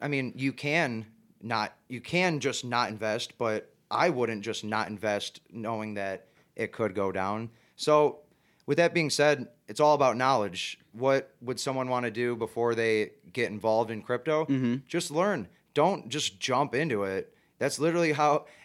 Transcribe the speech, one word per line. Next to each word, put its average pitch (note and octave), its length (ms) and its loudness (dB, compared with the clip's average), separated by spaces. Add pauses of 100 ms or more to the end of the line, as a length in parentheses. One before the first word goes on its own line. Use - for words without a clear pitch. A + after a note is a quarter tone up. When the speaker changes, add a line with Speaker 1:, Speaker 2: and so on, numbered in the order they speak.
Speaker 1:
I D3 60 -4
mean, C3+ 280 -2
you C3 180 -2
can C#3+ 520 -2 (360)
not, A2 320 -4 (140)
you B2+ 140 -12
can F3 400 0
just C3 240 -4
not A#2+ 240 0
invest, A2 480 -4
but A2 360 -2 (160)
I E3 200 2
wouldn't A#2 340 -2
just A2 220 -6
not G#2+ 240 -2
invest G#2 500 -4 (120)
knowing G#2+ 420 -6
that G2 340 -6 (300)
it A2 160 -4
could G#2+ 200 -2
go G2 200 -2
down. G#2 360 -4 (280)
So D3+ 420 4 (460)
with C#3+ 120 0
that E3+ 160 4
being D#3+ 160 2
said, C#3+ 380 4 (200)
it's G#2+ 120 -4
all D3+ 140 8
about C3 240 4
knowledge. A2+ 640 0 (120)
What C3 500 0
would A#2+ 180 -8
someone C3 300 -4
wanna B2 220 0
do A#2+ 240 -2
before A#2 400 0
they A2 360 2 (200)
get A#2 200 -2
involved A2 400 2
in G#2+ 100 -6
crypto? D3+ 440 -2
Speaker 2:
Mm-hmm. C3 300 0 (120)
Speaker 1:
Just F3 240 -4
learn. E3 360 0 (280)
Don't D#3 340 2
just G#2 300 -4
jump C3 360 0
into B2+ 280 0
it. F#2+ 300 -4 (260)
That's C#3 200 -2
literally E3 320 2
how, D3 340 2 (180)